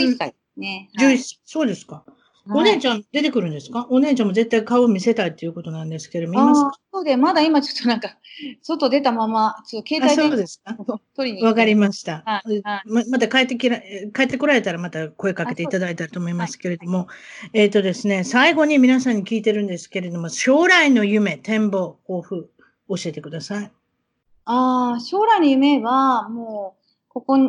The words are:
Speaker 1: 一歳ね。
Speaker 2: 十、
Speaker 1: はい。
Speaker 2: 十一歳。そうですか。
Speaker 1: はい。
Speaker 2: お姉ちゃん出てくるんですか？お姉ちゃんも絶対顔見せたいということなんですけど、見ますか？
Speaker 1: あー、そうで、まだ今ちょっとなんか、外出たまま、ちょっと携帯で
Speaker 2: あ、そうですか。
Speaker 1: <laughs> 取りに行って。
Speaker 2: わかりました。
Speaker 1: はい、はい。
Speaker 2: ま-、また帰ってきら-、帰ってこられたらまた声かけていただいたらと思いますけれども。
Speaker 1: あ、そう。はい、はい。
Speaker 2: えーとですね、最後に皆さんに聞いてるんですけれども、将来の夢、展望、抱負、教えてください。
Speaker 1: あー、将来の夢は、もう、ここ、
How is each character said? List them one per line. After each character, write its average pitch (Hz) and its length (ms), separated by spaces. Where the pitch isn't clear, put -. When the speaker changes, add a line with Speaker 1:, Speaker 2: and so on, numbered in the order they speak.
Speaker 1:
一 254 160
歳 156 180
ね。 196 400
Speaker 2:
十、 254 100
Speaker 1:
は 269 60
い。 247 40
Speaker 2:
十 254 60
一 - 60
歳。 - 160
そ 311 200
う - 20
で 196 80
す - 120
か。 156 180
Speaker 1:
は 208 120
い。 - 20
Speaker 2:
お - 20
姉 392 160
ち 262 80
ゃ 247 60
ん 208 180
出 285 120
て 302 80
く 240 100
る 175 80
ん 156 40
で 147 80
す - 100
か？ 240 180
お 254 120
姉 294 140
ち 254 60
ゃ 214 40
ん - 20
も 185 80
絶 226 160
対 226 160
顔 247 200
見 196 140
せ 226 140
た 214 120
い 160 80
と - 120
い - 20
う 165 60
こ 175 80
と 165 80
な 160 120
ん 160 60
で 160 100
す - 120
け 170 100
ど、 165 80
見 175 80
ま 294 180
す 294 60
か？ 285 60
Speaker 1:
あ 277 60
ー、 - 0
そ 381 80
う 330 40
で、 277 120
ま 302 160
だ 320 80
今 302 220
ち - 100
ょ - 20
っ - 80
と 240 60
な 233 80
ん 233 40
か、 - 180
外 302 300
出 277 100
た 285 120
ま 226 140
ま、 220 300
ち 226 120
ょ - 20
っ - 20
と - 60
携 294 180
帯 294 80
で 311 80
Speaker 2:
あ、 302 60
そ 285 60
う - 20
で 190 100
す - 160
か。 226 140
Speaker 1:
<laughs> 214 400
取 262 160
り 196 40
に 202 60
行 226 60
っ 220 60
て。 - 0
Speaker 2:
わ - 0
か 226 100
り 214 100
ま 202 160
し - 140
た。 156 220
Speaker 1:
は 214 200
い、 208 160
は 208 180
い。 - 40
Speaker 2:
ま-、 220 180
ま 254 60
た 226 100
帰 262 160
っ - 20
て 262 100
き 240 140
ら-、 233 100
帰 269 100
っ - 20
て 269 100
こ 277 80
ら 294 80
れ 240 80
た 180 140
ら 170 40
ま 175 120
た 160 180
声 190 240
か 185 140
け 247 80
て 175 80
い 170 60
た 196 100
だ 180 100
い 170 80
た 170 80
ら 156 60
と 180 100
思 175 80
い 175 60
ま 170 120
す - 120
け 180 100
れ 175 80
ど 170 80
も。 180 140
Speaker 1:
あ、 - 20
そ 180 60
う。 - 20
は - 60
い、 - 460
は - 20
い。 - 20
Speaker 2:
え - 0
ー 202 60
と 208 100
で 190 140
す - 140
ね、 190 160
最 269 280
後 302 140
に 302 120
皆 254 220
さ 254 120
ん 220 40
に 196 80
聞 226 120
い 214 60
て 214 80
る 208 120
ん 202 40
で 180 120
す - 100
け 190 140
れ 175 80
ど 170 100
も、 165 80
将 277 380
来 339 240
の 226 140
夢、 202 340
展 214 320
望、 185 360
抱 180 140
負、 170 300
教 190 60
え 156 60
て 151 100
く 170 80
だ 165 100
さ 202 220
い。 - 100
Speaker 1:
あ 247 540
ー、 - 20
将 392 240
来 440 160
の 311 60
夢 277 320
は、 247 500
も 220 500
う、 - 300
こ - 140
こ、 269 140